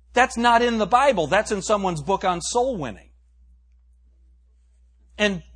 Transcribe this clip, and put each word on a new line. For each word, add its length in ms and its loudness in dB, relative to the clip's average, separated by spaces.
That's 220 2
not 280 4
in 160 0
the 80 0
Bible. 400 2
That's 240 0
in 100 -4
someone's 400 -2
book 240 -2
on 160 -2
soul 360 -2
winning. 340 -10
And 240 -2